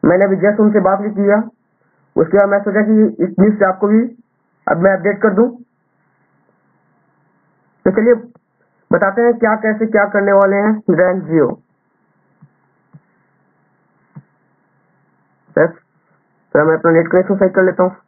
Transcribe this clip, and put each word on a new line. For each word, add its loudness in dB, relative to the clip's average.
मैंने 2
अभी 0
just -2
उनसे 2
बात 0
भी -6
किया, 0
उसके 0
बाद 2
मैं 0
सोचा -2
कि 0
इस -4
न्यूज़ 4
से 0
आपको -2
भी 2
अब 0
मैं 2
अपडेट -4
कर 2
दूं। 0
तो 2
चलिए 2
बताते 0
हैं 2
क्या, 0
कैसे, -4
क्या 0
करने -2
वाले 2
हैं 0
रिलायंस 0
Jio। 0
बस, -2
थोड़ा 2
मैं 0
अपना 0
नेट 2
कनेक्शन 0
सही 0
कर 0
लेता 0
हूँ। -4